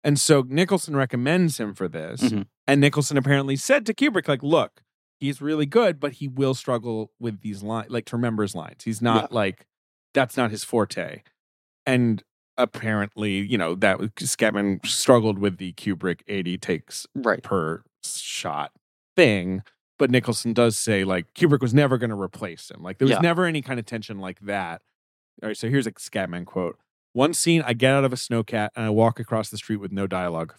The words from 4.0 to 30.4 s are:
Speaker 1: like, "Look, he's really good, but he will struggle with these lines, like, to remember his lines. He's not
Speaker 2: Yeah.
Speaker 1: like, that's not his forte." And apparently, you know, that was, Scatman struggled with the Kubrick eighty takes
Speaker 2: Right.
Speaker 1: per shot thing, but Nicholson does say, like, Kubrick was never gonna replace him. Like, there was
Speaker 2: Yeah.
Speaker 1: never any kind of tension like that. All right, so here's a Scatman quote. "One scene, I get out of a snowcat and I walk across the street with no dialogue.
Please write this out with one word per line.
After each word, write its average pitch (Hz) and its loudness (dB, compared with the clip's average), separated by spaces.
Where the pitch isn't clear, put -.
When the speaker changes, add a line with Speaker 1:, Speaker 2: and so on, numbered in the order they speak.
Speaker 1:
like, 135 0
"Look, 143 0
he's 143 -4
really 151 0
good, 165 2
but 143 -4
he 143 -10
will 131 0
struggle 113 -4
with 113 -6
these 101 -8
lines, 110 -6
like, 117 -6
to - -8
remember 113 0
his 98 -4
lines. - -12
He's 110 -4
not 113 2
Speaker 2:
Yeah. 120 -8
Speaker 1:
like, 98 -2
that's 131 2
not 120 2
his 107 -8
forte." - -2
And 123 4
apparently, 107 -2
you 104 -2
know, 87 0
that 95 2
was, 107 -4
Scatman 101 -2
struggled 110 4
with 98 0
the 92 -10
Kubrick 90 -4
eighty 92 -4
takes - -6
Speaker 2:
Right. 117 0
Speaker 1:
per 82 -2
shot - -8
thing, 101 4
but 131 4
Nicholson 117 0
does 117 4
say, 101 0
like, 92 -2
Kubrick 143 4
was 120 0
never 135 6
gonna 110 -4
replace 92 -10
him. - -18
Like, 95 -12
there 135 4
was 117 6
Speaker 2:
Yeah. 95 2
Speaker 1:
never 170 2
any 156 -2
kind 123 -6
of 110 -8
tension 107 -10
like 92 -10
that. 98 -6
All 107 -8
right, 104 -6
so 117 -6
here's 131 2
a 104 -4
Scatman 90 -6
quote. 90 -6
"One 143 2
scene, 165 2
I 120 0
get 131 4
out 139 4
of 127 0
a 123 -6
snowcat 110 -2
and 113 -4
I 110 0
walk 113 4
across 110 -4
the 107 -12
street 107 -6
with 98 -8
no 98 -2
dialogue. 87 -4